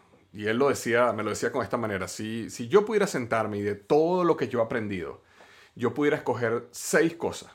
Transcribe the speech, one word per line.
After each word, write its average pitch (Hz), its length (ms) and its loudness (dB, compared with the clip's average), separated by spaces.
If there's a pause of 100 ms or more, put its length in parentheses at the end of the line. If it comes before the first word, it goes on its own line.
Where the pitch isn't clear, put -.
(340)
y 104 120 -6
él 113 120 0
lo 139 100 4
decía, 120 460 2
me 110 80 -4
lo 107 80 -2
decía 131 200 -2
con 123 140 -2
esta 120 140 -4
manera, 101 280 -4
"Si, 107 440 -8
si 120 180 -10
yo 202 160 6
pudiera 208 220 2
sentarme 113 500 -2
y 101 60 -4
de 104 140 -2
todo 170 480 2
lo 160 120 4
que 127 120 -2
yo 117 120 0
he - 20 4
aprendido, 101 600 -4 (520)
yo 117 200 -2
pudiera 147 240 2
escoger 120 520 -2
seis 165 440 0
cosas - 400 -6